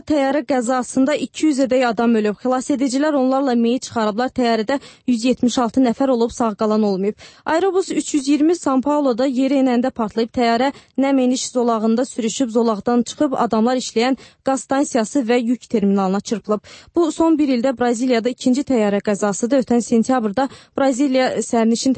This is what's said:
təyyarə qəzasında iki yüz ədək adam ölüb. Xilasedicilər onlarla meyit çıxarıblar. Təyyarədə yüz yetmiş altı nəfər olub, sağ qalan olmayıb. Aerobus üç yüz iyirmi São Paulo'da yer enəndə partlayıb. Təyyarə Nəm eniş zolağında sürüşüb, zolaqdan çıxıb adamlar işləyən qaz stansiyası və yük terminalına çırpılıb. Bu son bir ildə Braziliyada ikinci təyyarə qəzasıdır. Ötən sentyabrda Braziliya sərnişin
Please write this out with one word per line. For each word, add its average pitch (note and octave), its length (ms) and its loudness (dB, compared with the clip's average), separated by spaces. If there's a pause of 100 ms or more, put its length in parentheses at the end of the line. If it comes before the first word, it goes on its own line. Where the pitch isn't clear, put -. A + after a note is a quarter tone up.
təyyarə C#4 400 0
qəzasında C4 720 0
iki - 260 -4
yüz C#4+ 200 0
ədək B3+ 180 2
adam A#3 320 0
ölüb. G#3 240 0
Xilasedicilər C4 720 -2
onlarla C4 480 0
meyit A#3 240 0
çıxarıblar. A3 540 -2
Təyyarədə A#3 400 0 (280)
yüz A#3 180 0
yetmiş B3 360 0
altı A#3+ 240 2
nəfər B3+ 300 0
olub, A#3 180 0
sağ A3 280 -2
qalan G#3+ 220 2
olmayıb. G3+ 360 -2 (260)
Aerobus F4 460 0
üç - 240 -4
yüz C4+ 140 -2
iyirmi D4+ 280 2
São C4+ 260 0
Paulo'da C#4 440 0
yer C4+ 320 0
enəndə B3+ 320 2
partlayıb. A3+ 420 -4
Təyyarə A#3+ 380 2 (280)
Nəm C4+ 240 2
eniş B3+ 300 0
zolağında A3+ 520 0
sürüşüb, A#3 440 -4
zolaqdan A#3 540 0
çıxıb C4+ 340 -2
adamlar A3+ 400 0
işləyən B3 400 -2 (320)
qaz C4+ 160 -2
stansiyası C4+ 640 -2
və B3 140 2
yük A#3 280 -4
terminalına G3 500 0
çırpılıb. G#3 400 -4 (340)
Bu E4 180 2
son E4 260 2
bir D4 100 2 (100)
ildə C4 200 0
Braziliyada A#3+ 540 0
ikinci B3+ 300 0
təyyarə G#3 420 0
qəzasıdır. G#3+ 640 0
Ötən A#3+ 180 2
sentyabrda A#3+ 640 0 (300)
Braziliya C4 500 2 (220)
sərnişin A3+ 480 2